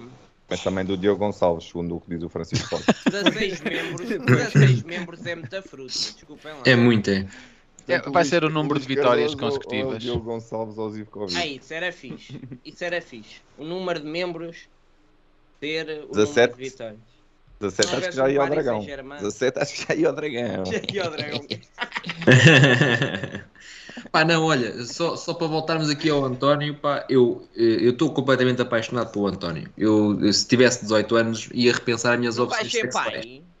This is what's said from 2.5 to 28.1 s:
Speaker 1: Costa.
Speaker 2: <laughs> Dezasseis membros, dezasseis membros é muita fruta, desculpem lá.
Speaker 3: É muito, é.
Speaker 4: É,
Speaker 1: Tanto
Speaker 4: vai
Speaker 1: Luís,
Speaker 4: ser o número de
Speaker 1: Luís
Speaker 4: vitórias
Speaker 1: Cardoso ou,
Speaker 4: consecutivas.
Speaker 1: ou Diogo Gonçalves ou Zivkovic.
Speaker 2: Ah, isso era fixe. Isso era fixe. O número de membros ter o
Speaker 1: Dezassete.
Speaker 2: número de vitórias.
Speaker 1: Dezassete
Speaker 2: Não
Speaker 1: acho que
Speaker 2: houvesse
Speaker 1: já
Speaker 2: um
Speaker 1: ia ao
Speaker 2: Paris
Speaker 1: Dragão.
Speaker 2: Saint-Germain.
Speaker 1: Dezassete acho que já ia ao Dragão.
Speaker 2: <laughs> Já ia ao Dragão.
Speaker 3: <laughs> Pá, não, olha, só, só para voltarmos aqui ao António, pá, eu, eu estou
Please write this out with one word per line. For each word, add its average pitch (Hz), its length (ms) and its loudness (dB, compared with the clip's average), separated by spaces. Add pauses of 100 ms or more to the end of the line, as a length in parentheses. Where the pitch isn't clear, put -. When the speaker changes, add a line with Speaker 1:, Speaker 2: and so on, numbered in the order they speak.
Speaker 1:
Costa. - 320 0
Speaker 2:
<laughs> - 100 -2
Dezasseis 190 520 -2
membros, - 460 -6
dezasseis 131 760 4
membros 175 440 -10
é 170 80 -6
muita 170 280 -10
fruta, 131 320 -16
desculpem - 580 -10
lá. 147 140 -16
Speaker 3:
É 127 100 8
muito, 117 320 4
é. 98 180 0 (600)
Speaker 4:
É, 175 120 0
Speaker 1:
Tanto - 140 -8
Speaker 4:
vai 170 100 4
Speaker 1:
Luís, 143 80 0
Speaker 4:
ser 165 140 2
o 156 60 2
número 147 300 0
de 131 60 -10
Speaker 1:
Luís 135 120 -4
Speaker 4:
vitórias 139 360 2
Speaker 1:
Cardoso 139 100 -8
ou, 143 60 0 (100)
Speaker 4:
consecutivas. - 340 -6
Speaker 1:
ou 110 40 -8
Diogo 120 260 -6
Gonçalves 113 540 -8
ou 110 120 -6
Zivkovic. 104 480 -8
Speaker 2:
Ah, 175 80 -4
isso 139 280 -12
era 175 180 -6
fixe. 127 480 -16 (240)
Isso - 200 -16
era 175 160 -4
fixe. 113 360 -20 (220)
O 135 60 -14
número 175 360 -6
de 147 60 -12
membros 170 600 -8 (920)
ter 156 480 -6
o - 60 -10
Speaker 1:
Dezassete. 117 380 4
Speaker 2:
número - 40 -18
de 131 140 -12
vitórias. 110 280 -16 (640)
Speaker 1:
Dezassete 101 280 0
Speaker 2:
Não - 100 -6
Speaker 1:
acho - 20 -4
que - 60 -4
Speaker 2:
houvesse 175 100 -8
Speaker 1:
já 131 80 2
Speaker 2:
um 135 40 4
Speaker 1:
ia 139 120 2
ao 139 80 2
Speaker 2:
Paris 147 160 0
Speaker 1:
Dragão. 117 160 0
Speaker 2:
Saint-Germain. 135 380 -12
Speaker 1:
Dezassete 107 400 -2
acho - 160 -2
que - 140 -10
já 156 120 2
ia 165 80 2
ao 139 60 -2
Dragão. 120 500 -6
Speaker 2:
<laughs> - 20 -6
Já 107 140 -4 (140)
ia 196 100 -4
ao 170 60 -4
Dragão. 147 300 -6
Speaker 3:
<laughs> 127 2000 4 (680)
Pá, 156 140 4
não, 160 200 4
olha, 123 400 0
só, 160 320 -4
só - 180 -6
para 165 120 -2
voltarmos 156 420 -2
aqui 147 220 0
ao 143 140 2
António, 143 520 0
pá, 143 320 -2
eu, 123 460 4
eu 113 360 4
estou 131 220 0